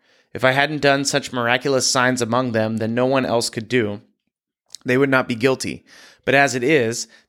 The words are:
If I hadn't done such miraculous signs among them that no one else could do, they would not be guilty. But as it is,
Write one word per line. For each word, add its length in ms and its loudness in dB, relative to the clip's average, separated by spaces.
If 100 -10
I 80 4
hadn't 300 0
done 240 2
such 260 -4
miraculous 580 0
signs 320 2
among 300 -2
them 260 0
that 120 -2
no 160 0
one 200 0
else 240 0
could 200 -8
do, 320 -2
they 120 0
would 120 4
not 200 0
be 60 -2
guilty. 500 -2
But 100 2
as 200 4
it 80 -4
is, 440 0